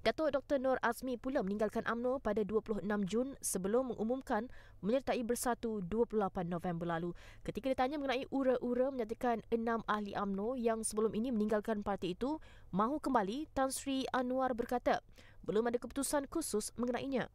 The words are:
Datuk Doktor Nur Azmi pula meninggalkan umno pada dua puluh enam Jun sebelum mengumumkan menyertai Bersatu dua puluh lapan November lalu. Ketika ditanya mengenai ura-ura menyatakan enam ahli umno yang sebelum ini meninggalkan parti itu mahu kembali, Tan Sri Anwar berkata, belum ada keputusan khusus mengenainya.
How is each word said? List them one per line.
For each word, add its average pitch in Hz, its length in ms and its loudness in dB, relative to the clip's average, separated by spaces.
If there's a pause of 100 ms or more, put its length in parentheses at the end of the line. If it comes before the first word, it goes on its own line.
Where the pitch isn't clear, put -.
Datuk 285 340 4
Doktor 269 240 0
Nur 262 240 2
Azmi 240 320 -2
pula 262 240 0
meninggalkan 208 460 0
umno 247 340 0
pada 208 240 2
dua 214 160 2
puluh 208 160 -2
enam 208 240 0
Jun 240 400 0
sebelum 233 480 2
mengumumkan 240 560 0 (380)
menyertai 240 420 2
Bersatu 233 560 -2
dua 220 240 2
puluh 208 240 0
lapan 175 160 -2
November 170 400 -2
lalu. 170 240 -2 (320)
Ketika 262 300 -2
ditanya 269 260 2
mengenai 269 320 0
ura-ura 254 640 2
menyatakan 226 560 0
enam 226 400 0
ahli 208 240 -2
umno 202 400 -2
yang 226 320 0
sebelum 214 240 2
ini 240 240 0
meninggalkan 214 480 2
parti 190 320 -2
itu 294 240 -2 (320)
mahu 233 320 0
kembali, 254 480 0
Tan 269 240 2
Sri 269 400 0
Anwar 254 400 2
berkata, 247 480 2 (400)
belum 233 320 2
ada 240 80 0
keputusan 277 480 -2
khusus 247 480 -2
mengenainya. 247 560 0